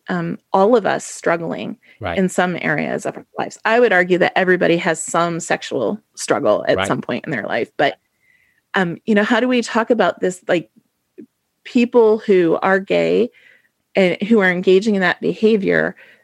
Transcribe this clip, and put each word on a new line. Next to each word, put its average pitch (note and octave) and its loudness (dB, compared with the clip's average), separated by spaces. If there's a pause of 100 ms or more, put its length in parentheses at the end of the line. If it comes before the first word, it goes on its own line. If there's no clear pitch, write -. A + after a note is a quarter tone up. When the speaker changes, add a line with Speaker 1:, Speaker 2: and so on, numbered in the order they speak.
Speaker 1:
um, E3+ -6 (140)
all G3+ 4
of G3 0
us C#3+ -2
struggling - -4 (220)
Speaker 2:
Right. G2+ -4
Speaker 1:
in F#3 2
some F3+ -2
areas D3 -4
of - -8
our - -16 (120)
lives? - -8
I A3+ 2
would A#3 4
argue F3+ 2
that - 0
everybody F3+ 2
has E3+ -2
some E3+ -2
sexual D#3+ -4 (140)
struggle G#2+ 0
at F2+ 2
Speaker 2:
Right. F#2+ -2
Speaker 1:
some - -2
point - -8
in - -8
their G#2 -6
life. G#2+ -4
But, C#3+ 0 (760)
um, F3+ -2
you A3 0
know, G#3 4
how A3+ 2
do B3+ 0
we B3 0
talk - -2
about G#3 2
this, F3+ -4
like, E3+ -2 (920)
people A#3 2
who F3+ 2
are F#3+ 2
gay F3+ 0 (680)
and F#3 2
who G#3+ 4
are F#3 2
engaging F#3+ 2
in F#3+ -2
that F3+ 0
behavior, F3+ 0 (300)